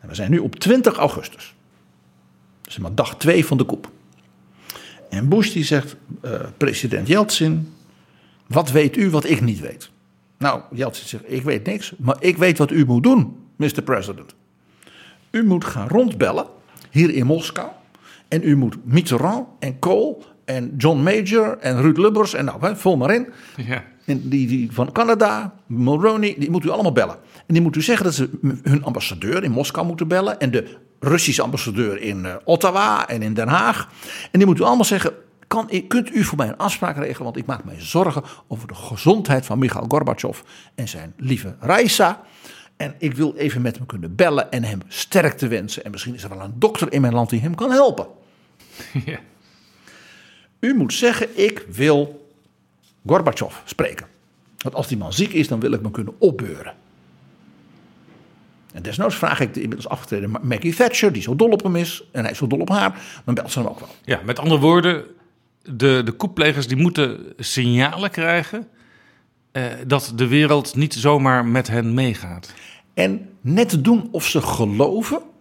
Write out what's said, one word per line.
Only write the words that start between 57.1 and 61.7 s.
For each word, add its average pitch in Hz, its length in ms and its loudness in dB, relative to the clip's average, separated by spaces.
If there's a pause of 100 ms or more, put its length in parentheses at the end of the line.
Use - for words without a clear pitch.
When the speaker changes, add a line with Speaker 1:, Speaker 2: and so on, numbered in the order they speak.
Speaker 1:
En 87 100 -14
desnoods 123 340 -4
vraag 151 240 -2
ik 127 140 -2
de - 80 -8
inmiddels 110 280 -8
afgetreden 101 400 -6
Ma-, 110 140 -4
Maggie 135 320 -2
Thatcher, 233 380 2
die 190 80 -4
zo 123 140 -4
dol 226 140 4
op 208 140 2
hem 180 120 0